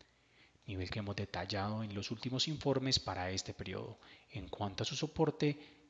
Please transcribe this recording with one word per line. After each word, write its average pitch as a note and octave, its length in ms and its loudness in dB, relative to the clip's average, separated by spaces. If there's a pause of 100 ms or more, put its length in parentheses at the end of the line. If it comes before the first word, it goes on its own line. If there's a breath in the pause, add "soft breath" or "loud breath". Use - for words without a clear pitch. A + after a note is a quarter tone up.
(680 soft breath)
nivel F#2 240 -2
que - 100 -2
hemos G2+ 160 -4
detallado G2+ 640 0
en G#2 120 -4
los G2 160 -2
últimos B2 360 0
informes C3+ 540 2
para F#2 300 0
este - 240 -2
periodo. G#2 440 -6 (320 loud breath)
En F#2+ 180 -6
cuanto G#2 340 -2
a - 40 2
su - 80 -2
soporte, D3 640 2 (320 loud breath)